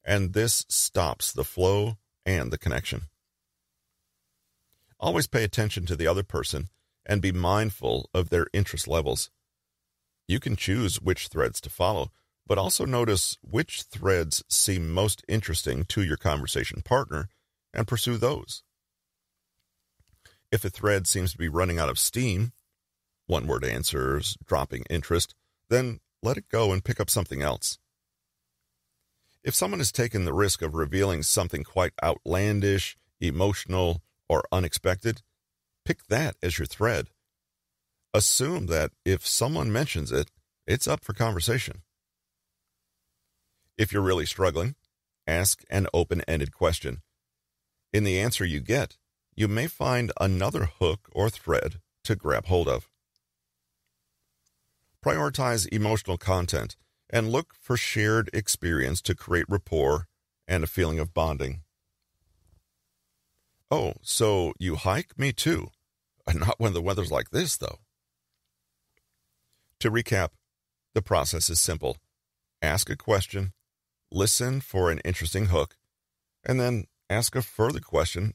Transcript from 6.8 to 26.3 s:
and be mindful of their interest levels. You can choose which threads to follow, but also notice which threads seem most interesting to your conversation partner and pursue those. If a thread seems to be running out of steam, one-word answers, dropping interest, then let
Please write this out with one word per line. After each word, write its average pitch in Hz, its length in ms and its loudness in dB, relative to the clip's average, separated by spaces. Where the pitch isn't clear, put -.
and 101 180 0
be 95 100 2
mindful 90 840 0
of 87 160 2
their 87 240 4
interest 95 340 0
levels. 71 440 0
You 92 120 0
can 110 160 -2
choose 98 460 0
which 92 260 0
threads 64 340 -2
to - 100 -12
follow, 87 400 0
but 98 140 2
also - 260 0
notice 120 560 0
which - 400 -4
threads 87 640 0
seem 85 440 0
most 98 360 0
interesting 80 580 -2
to - 180 0
your 76 140 0
conversation 71 640 -2
partner 98 460 0
and 113 140 -2
pursue 120 300 -2
those. - 460 -2
If 101 140 2
a 98 60 -2
thread 101 380 2
seems 90 260 0
to - 40 -14
be 82 120 -2
running 87 280 2
out 76 120 2
of 60 100 -2
steam, 117 540 0
one-word 65 400 0
answers, 65 800 -2
dropping 67 440 -2
interest, 85 460 0
then 123 300 0
let 117 140 0